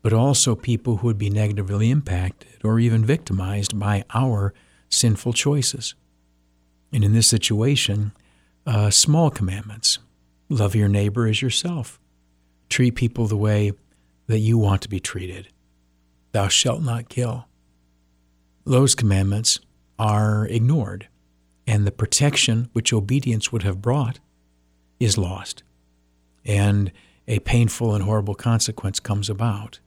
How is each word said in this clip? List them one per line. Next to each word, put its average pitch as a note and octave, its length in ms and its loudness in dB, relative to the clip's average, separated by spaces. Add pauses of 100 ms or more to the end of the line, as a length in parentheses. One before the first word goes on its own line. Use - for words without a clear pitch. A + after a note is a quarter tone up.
but A2 100 2
also B2 420 2
people A#2 420 -2
who A#2 100 -2
would A2 120 0
be G#2 100 -2
negatively G#2 600 0
impacted F#2 760 -4
or A2 140 2
even A2+ 260 2
victimized G2+ 720 -2
by G2+ 240 0 (120)
our A2 360 0 (380)
sinful A#2 420 0
choices. - 640 -2 (1000)
And G#2+ 120 0
in G2+ 100 4
this A2+ 140 4
situation, G#2+ 840 0 (540)
uh, G#2+ 240 2
small D3+ 400 4
commandments. G#2 720 -4 (500)
Love G#2+ 240 2
your G#2+ 140 4
neighbor G#2 400 0
as G#2+ 160 0
yourself. C#3 560 -4 (680)
Treat B2 280 0
people A2+ 320 -2
the G#2 100 -2
way G#2 360 0 (520)
that A2 140 0
you A2+ 180 2
want G2 240 2
to - 80 -14
be F#2+ 100 -6
treated. F#2 500 -10 (800)
Thou G2+ 160 0
shalt - 340 0
not A#2 260 -4
kill. A#2+ 380 -6 (1200)
Those C3+ 300 4
commandments G2+ 640 0 (400)
are G#2+ 480 2
ignored, A2+ 640 -2 (580)
and G#2 180 2
the G2+ 60 0
protection A#2+ 840 0
which - 180 -2
obedience A2+ 600 0
would A2+ 100 -4
have G2 220 -4
brought B2 360 -2 (800)
is G#2+ 160 2
lost, F#2 460 -6 (840)
and G2+ 480 2 (360)
a A2 120 -2
painful A#2 540 2
and G#2 100 -2
horrible G#2 320 -2
consequence A2+ 640 -2
comes G2+ 300 -4
about. G#2 580 -6